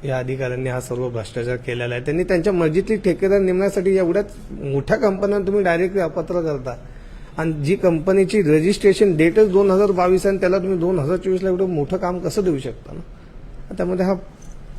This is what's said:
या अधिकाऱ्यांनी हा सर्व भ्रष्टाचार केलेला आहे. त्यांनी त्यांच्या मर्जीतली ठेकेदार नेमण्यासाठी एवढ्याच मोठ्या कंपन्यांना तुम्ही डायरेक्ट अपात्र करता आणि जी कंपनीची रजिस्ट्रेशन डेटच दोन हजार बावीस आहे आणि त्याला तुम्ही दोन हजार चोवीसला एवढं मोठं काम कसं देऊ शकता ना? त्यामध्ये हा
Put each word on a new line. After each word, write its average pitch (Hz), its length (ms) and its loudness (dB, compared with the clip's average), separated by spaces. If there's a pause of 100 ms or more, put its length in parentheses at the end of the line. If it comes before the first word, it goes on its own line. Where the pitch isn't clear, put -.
या 131 100 -2
अधिकाऱ्यांनी 127 520 -4
हा 127 100 -4
सर्व 123 280 -6
भ्रष्टाचार 120 480 -6
केलेला 120 380 -6
आहे. 127 100 -6
त्यांनी 156 200 0
त्यांच्या 190 280 0
मर्जीतली 180 440 0
ठेकेदार 196 420 2
नेमण्यासाठी 190 580 2
एवढ्याच 185 380 0 (160)
मोठ्या 139 460 -2
कंपन्यांना 202 500 0
तुम्ही 196 180 0
डायरेक्ट 180 340 0
अपात्र 170 440 -2
करता 131 340 -4 (640)
आणि 160 140 0
जी 151 240 0
कंपनीची 190 680 2
रजिस्ट्रेशन 180 760 4
डेटच 175 360 4
दोन 196 180 6
हजार 196 200 4
बावीस 180 360 2
आहे 196 40 4
आणि 196 100 -2
त्याला 185 180 2
तुम्ही 185 200 -2
दोन 175 200 0
हजार 151 180 0
चोवीसला 185 320 -2
एवढं 185 200 0
मोठं 160 280 -2
काम 180 220 -2
कसं 185 240 -2
देऊ 170 160 0
शकता 127 340 -10
ना? - 80 -12 (760)
त्यामध्ये 185 300 0
हा 196 80 2 (640)